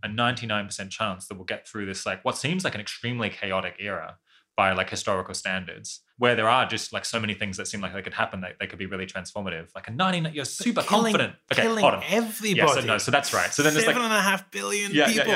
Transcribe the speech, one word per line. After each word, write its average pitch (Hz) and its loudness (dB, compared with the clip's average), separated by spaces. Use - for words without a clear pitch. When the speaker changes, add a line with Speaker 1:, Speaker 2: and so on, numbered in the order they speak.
Speaker 1:
a 110 -6
ninety-nine 113 0
percent 98 -10
chance 95 -6
that 104 -10
we'll 92 -14
get - -8
through 104 -8
this, 95 -6
like, 95 -4
what 123 -2
seems 185 -2
like 143 -2
an 107 -6
extremely 117 -4
chaotic 95 -4
era 92 -8
by, 95 4
like, 92 0
historical 95 -2
standards, 92 -6
where 120 6
there 110 4
are 123 6
just, 104 -4
like, 101 -6
so 117 -2
many 107 -2
things 98 -6
that 95 -8
seem 104 -6
like 87 -6
they 98 -6
could - -10
happen, 104 -2
that 90 -10
they 101 -6
could 92 -16
be 95 -6
really 95 -6
transformative. 90 -8
Like - -14
a - -12
ninety-nine, 170 0
you're 143 -6
Speaker 2:
But - -8
Speaker 1:
super - -2
Speaker 2:
killing, 220 2
Speaker 1:
confident. 135 0
Okay, 127 4
Speaker 2:
killing 226 2
Speaker 1:
hold 123 8
on. - -4
Speaker 2:
everybody. 214 0
Speaker 1:
Yeah, 143 6
so - -
no, 113 2
so 101 -2
that's 139 4
right. 90 2
So 147 2
then 151 6
there's, 151 4
like, 156 4
Speaker 2:
Seven 233 0
and 220 2
a 196 4
half 196 0
billion 202 -2
Speaker 1:
Yeah, 151 6
yeah, 220 4
Speaker 2:
people. 135 2